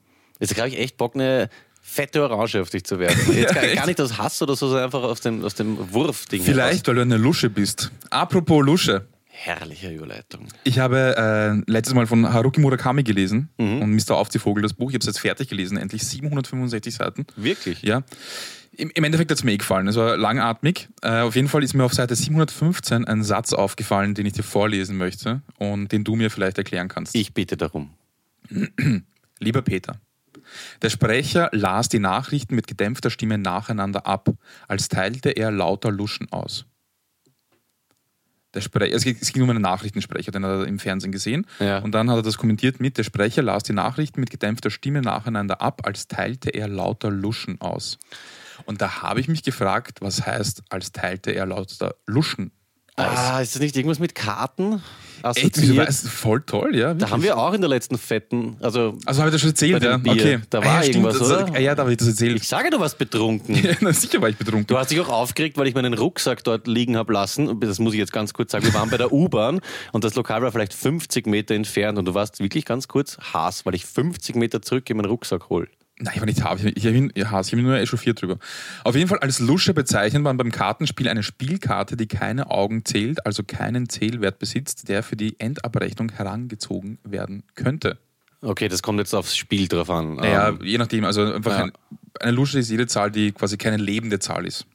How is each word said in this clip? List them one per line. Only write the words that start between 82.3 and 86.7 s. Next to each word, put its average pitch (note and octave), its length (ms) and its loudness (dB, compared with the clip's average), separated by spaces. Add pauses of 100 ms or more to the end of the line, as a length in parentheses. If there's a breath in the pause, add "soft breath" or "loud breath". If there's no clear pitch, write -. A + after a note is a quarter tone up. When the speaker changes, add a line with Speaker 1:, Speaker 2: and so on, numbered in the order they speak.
Speaker 2:
Augen G#2+ 320 0
zählt, A2+ 420 -2
also G#2 220 -2
keinen A#2 400 -4
Zählwert G#2+ 500 -2
besitzt, - 520 -6
der G2+ 140 0
für - 120 -8
die G#2+ 240 -4
Endabrechnung A2+ 720 -2
herangezogen G#2 920 -6